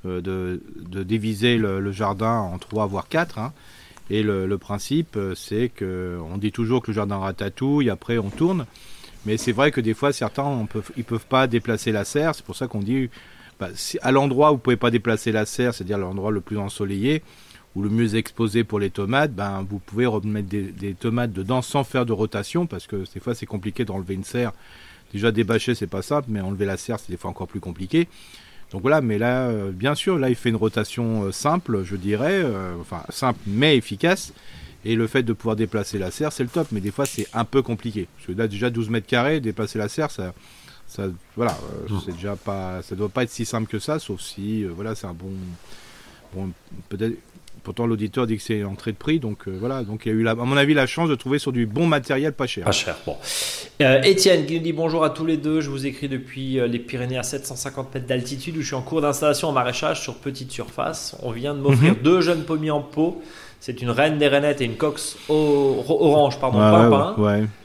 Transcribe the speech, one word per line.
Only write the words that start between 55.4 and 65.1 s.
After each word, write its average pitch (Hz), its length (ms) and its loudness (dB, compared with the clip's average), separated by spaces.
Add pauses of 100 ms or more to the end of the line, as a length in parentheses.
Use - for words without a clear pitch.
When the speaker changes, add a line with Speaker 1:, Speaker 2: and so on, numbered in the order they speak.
Speaker 2:
je 147 80 -4
vous 135 160 -6
écris 139 240 -4
depuis, 131 520 -4
euh, 120 80 4
les 120 100 0
Pyrénées 123 400 -4
à 120 60 -4
sept 139 200 -6
cent 131 120 -8
cinquante 131 360 -8
mètres 127 140 -6
d'altitude 127 500 -2
où 160 40 -2
je 135 60 -4
suis 143 100 -4
en 127 60 -2
cours 160 180 0
d'installation 147 480 2
en 147 40 0
maraîchage 131 480 0
sur 120 140 -8
petite 131 380 -8
surface. - 680 -6
On 120 100 -4
vient 127 220 -4
de 143 40 -6
m'offrir 139 360 8
Speaker 1:
Mhm. 160 80 -2
Speaker 2:
deux 175 180 6
jeunes 165 240 2
pommiers 156 260 -2
en 147 120 2
pot. 160 380 -2 (380)
C'est 120 240 -8
une 120 80 0
reine 147 280 4
des 147 100 6
rainettes 143 320 4
et 131 60 2
une 113 100 -4
cox 147 400 -2 (120)